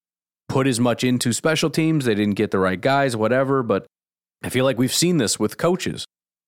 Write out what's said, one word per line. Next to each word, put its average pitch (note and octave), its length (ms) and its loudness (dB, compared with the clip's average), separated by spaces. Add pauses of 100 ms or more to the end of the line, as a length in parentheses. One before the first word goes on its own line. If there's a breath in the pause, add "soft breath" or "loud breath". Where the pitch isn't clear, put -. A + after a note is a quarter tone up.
(500)
put C3+ 180 0
as A#2 120 0
much A#2+ 240 0
into B2 280 0
special D#3+ 380 0
teams. D#3+ 340 0
They A2+ 120 2
didn't G#2 180 0
get G#2 180 0
the G2+ 80 0
right F#2 220 0
guys, C3+ 340 0
whatever. C3 480 0
But G#2 220 -2 (580)
I - 60 -8
feel B2+ 160 0
like C3 120 0
we've B2 160 0
seen F3 240 2
this A2 220 0
with G#2+ 180 -2
coaches. - 480 -2 (420)